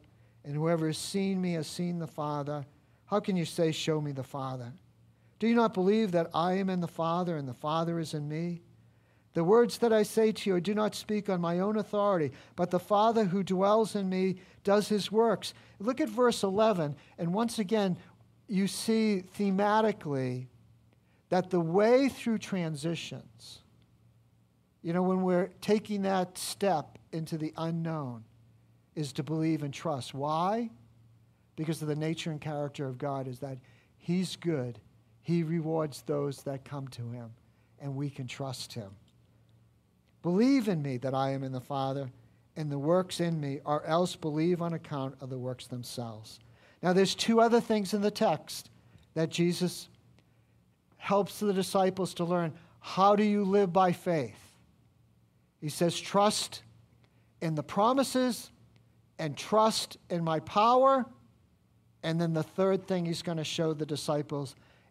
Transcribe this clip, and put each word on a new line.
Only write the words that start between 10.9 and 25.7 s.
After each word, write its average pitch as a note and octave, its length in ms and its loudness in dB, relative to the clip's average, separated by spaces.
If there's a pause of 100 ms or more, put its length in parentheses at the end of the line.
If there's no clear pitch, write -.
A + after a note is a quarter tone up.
speak G#3 340 -4
on F3+ 140 0
my E3+ 180 0
own G#3+ 180 0
authority, G3+ 540 0 (240)
but F3 140 -2
the F3+ 100 0
Father G#3+ 460 4
who F#3+ 160 0
dwells G3 540 2
in G3+ 120 -2
me F#3 300 0 (260)
does G3+ 240 4
his G#3 240 0
works." A3 420 2 (260)
Look A#3 200 -2
at D#4 80 0
verse A#3 360 2
eleven, F#3+ 520 2 (220)
and E3+ 160 -2
once A3+ 260 0
again, G3 380 2 (500)
you G3 200 0
see G#3+ 560 0 (140)
thematically G3 1080 0 (800)
that F3+ 200 2
the F3+ 100 2
way G#3+ 500 4
through A3+ 280 -2
transitions, D#3+ 1300 -6 (1200)
you E3+ 120 -4
know, F3+ 80 2
when F#3 220 2
we're F#3 260 2 (120)
taking G#3 420 0